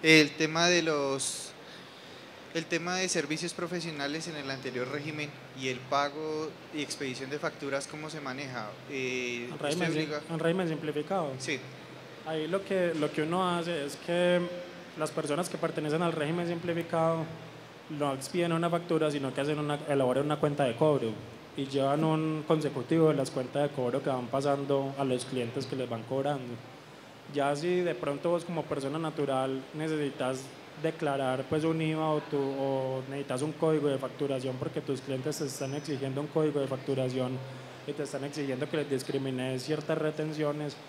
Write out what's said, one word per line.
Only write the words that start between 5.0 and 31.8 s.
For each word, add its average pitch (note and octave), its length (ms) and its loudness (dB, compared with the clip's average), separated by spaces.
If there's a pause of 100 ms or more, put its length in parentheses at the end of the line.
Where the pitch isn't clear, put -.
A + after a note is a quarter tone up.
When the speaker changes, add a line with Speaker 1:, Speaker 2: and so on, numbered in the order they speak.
Speaker 1:
y C3 80 -2
el B2+ 100 0
pago D3 720 -2 (240)
y D3+ 80 -2
expedición C3 480 -4
de D3 80 -4
facturas, C#3 480 -4
¿cómo D3+ 240 -10
se D#3 120 -8
maneja? B2+ 480 -6 (200)
Eh, B2+ 580 -2
Speaker 2:
En B2+ 60 -8
Speaker 1:
¿usted D3 120 -6
Speaker 2:
régimen E3 260 2
sim-, D3+ 100 0
Speaker 1:
obliga? D3 280 -2
Speaker 2:
en E3 100 -2
régimen E3+ 280 2
simplificado. D3+ 680 -2
Speaker 1:
Sí. C#3 220 -2 (680)
Speaker 2:
Ahí D#3 220 -2
lo G3 180 0
que, F3+ 300 2
lo D3 160 0
que D#3 100 0
uno F3 340 2
hace E3 300 0
es C#3+ 120 -8
que F3 420 4 (580)
las D#3 140 0
personas D3+ 360 0
que F3 100 -6
pertenecen D#3 440 0
al E3+ 120 4
régimen D#3+ 340 0
simplificado E3 760 2 (680)
no C#3+ 240 0
expiden E3+ 400 0
una E3+ 160 4
factura, E3 420 2
sino C3+ 220 0
que C#3 80 -2
hacen D3 180 2
una, D3 180 0 (100)
elaboran C#3 380 4
una D3 120 2
cuenta D3 260 2
de A#2+ 120 2
cobro C#3 360 4 (460)
y C#3 80 -2
llevan C#3 380 2
un D#3 440 2
consecutivo D#3 640 4
de D3+ 60 4
las C3+ 160 0
cuentas C3+ 320 0
de C#3+ 60 2
cobro B2+ 320 0
que D3+ 80 -2
van B2+ 180 0
pasando C#3 680 2
a C#3 60 0
los B2+ 220 2
clientes B2+ 400 -2
que C#3+ 100 -6
les B2+ 140 -2
van A2+ 140 -4
cobrando. C3 500 -2 (800)
Ya C#3+ 220 2
si F3+ 260 2
de E3+ 140 2
pronto C#3+ 360 0
vos E3+ 140 2
como E3 180 -2
persona C#3+ 340 -2
natural C#3 640 0 (120)
necesitas C#3+ 680 -2 (420)
declarar C#3 680 2
pues D#3 140 2
un D#3+ 180 2